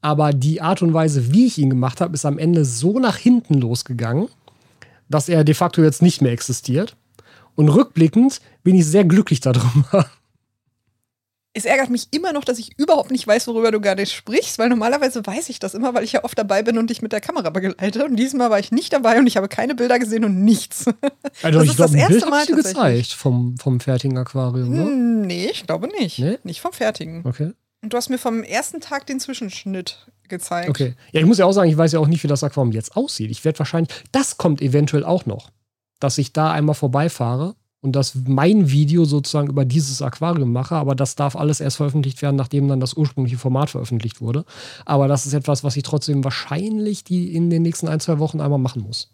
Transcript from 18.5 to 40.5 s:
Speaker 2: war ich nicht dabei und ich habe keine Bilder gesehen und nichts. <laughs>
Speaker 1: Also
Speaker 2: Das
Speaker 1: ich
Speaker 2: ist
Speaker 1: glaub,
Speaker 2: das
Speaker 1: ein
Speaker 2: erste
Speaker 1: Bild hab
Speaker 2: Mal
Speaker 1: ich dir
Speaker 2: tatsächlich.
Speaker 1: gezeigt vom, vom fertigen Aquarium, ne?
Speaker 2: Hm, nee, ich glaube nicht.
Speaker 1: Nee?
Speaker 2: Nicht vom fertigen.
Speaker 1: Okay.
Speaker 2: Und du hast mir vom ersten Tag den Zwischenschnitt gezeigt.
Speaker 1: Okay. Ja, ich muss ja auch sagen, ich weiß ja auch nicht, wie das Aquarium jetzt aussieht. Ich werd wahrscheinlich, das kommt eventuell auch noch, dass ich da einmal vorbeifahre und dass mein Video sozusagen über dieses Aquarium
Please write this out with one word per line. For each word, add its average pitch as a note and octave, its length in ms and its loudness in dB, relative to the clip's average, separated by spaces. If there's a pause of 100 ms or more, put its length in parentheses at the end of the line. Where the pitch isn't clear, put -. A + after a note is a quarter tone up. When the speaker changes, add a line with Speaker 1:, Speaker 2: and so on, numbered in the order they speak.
Speaker 2:
war G#3 100 2
ich G3+ 100 -8
nicht C4+ 220 -2
dabei A#3 260 4
und C4 80 6
ich A#3 100 2
habe G3 120 -2
keine B3 260 -4
Bilder A#3+ 240 -2
gesehen A3+ 260 -2
und F#3+ 200 0
nichts. - 460 2
<laughs> A3+ 40 -2 (480)
Speaker 1:
Also D#3+ 160 4
Speaker 2:
Das D#3+ 60 8
Speaker 1:
ich C#3+ 80 4
Speaker 2:
ist B2 40 -2
Speaker 1:
glaub, E3 120 6
Speaker 2:
das D3 60 4
Speaker 1:
ein C#3+ 60 6
Speaker 2:
erste D#3+ 140 6
Speaker 1:
Bild A#3 100 6
hab E4 60 0
Speaker 2:
Mal D4 120 2
Speaker 1:
ich D4+ 40 0
dir E4 100 2
Speaker 2:
tatsächlich. C#4+ 180 0 (100)
Speaker 1:
gezeigt B2 280 0
vom, B2 460 -2
vom B2+ 220 -2
fertigen C3 380 -2
Aquarium, B2+ 520 -4
ne? - 140 0
Speaker 2:
Hm, A#3+ 380 0
nee, F3+ 280 -4
ich - 160 -10
glaube E3 220 -4
nicht. E4+ 320 -6
Speaker 1:
Nee? E3+ 240 -2
Speaker 2:
Nicht F3 160 -12
vom F4 120 -8
fertigen. E3 540 -6
Speaker 1:
Okay. D3+ 260 -6 (300)
Speaker 2:
Und G#3+ 100 -10
du A#3+ 40 -4
hast A#3+ 140 -6
mir B3+ 80 -4
vom A3+ 240 -4
ersten C#4+ 380 -8
Tag C#4 260 -10
den C4+ 140 -8
Zwischenschnitt F#3+ 840 -10 (220)
gezeigt. F3 400 -6
Speaker 1:
Okay. C3 260 -2 (180)
Ja, D#3+ 80 0
ich D#3 60 4
muss G#3 120 6
ja F#3 80 6
auch G3 60 4
sagen, F#3+ 180 4
ich D3+ 80 2
weiß D#3+ 140 2
ja E3 60 0
auch D3+ 100 2
nicht, E3 140 0
wie D3 60 -2
das C#3+ 160 0
Aquarium C3+ 280 -2
jetzt A2 240 -8
aussieht. G3+ 340 -4
Ich - 140 -12
werd D#3 140 -2
wahrscheinlich, E3 320 -2 (220)
das C4+ 240 -2
kommt D3+ 240 0
eventuell C#3+ 440 0
auch F3 200 -2
noch, G#2 260 -8 (480)
dass C#3 200 -2
ich C3+ 160 -4
da D#3+ 180 0
einmal D3+ 220 0
vorbeifahre C#3+ 800 -2 (260)
und C3+ 160 -4
dass C3+ 180 -2 (120)
mein D3+ 440 4
Video D3+ 360 4
sozusagen C#3+ 420 0
über C#3 160 0
dieses C3+ 380 -2
Aquarium C#3 500 -2